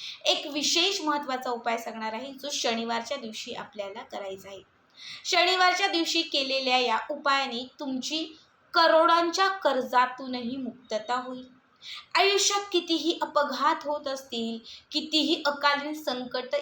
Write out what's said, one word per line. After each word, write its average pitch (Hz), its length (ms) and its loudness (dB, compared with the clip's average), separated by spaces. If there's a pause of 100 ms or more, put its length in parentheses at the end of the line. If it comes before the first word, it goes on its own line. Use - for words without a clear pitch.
(240)
एक - 220 2
विशेष 330 540 0
महत्त्वाचा 262 500 -2
उपाय 226 280 -2
सांगणार 220 340 -8
आहे, 262 200 -8
जो 269 200 -10
शनिवारच्या 233 640 -2
दिवशी 233 380 -10
आपल्याला 208 480 -10
करायचा 196 460 -10
आहे. 190 120 -16 (640)
शनिवारच्या 359 640 4
दिवशी 330 360 2
केलेल्या 262 560 2
या 226 200 2 (120)
उपायाने 269 580 0 (120)
तुमची 294 580 -6 (360)
करोडांच्या 339 760 6
कर्जातूनही 254 1080 0
मुक्तता 240 580 -6
होईल. 254 340 -6 (680)
आयुष्यात 392 580 4
कितीही 330 500 0
अपघात 285 640 2
होत 294 240 -4
असतील, 233 500 -6 (320)
कितीही 302 560 0
अकालीन 285 480 0
संकट 254 680 -6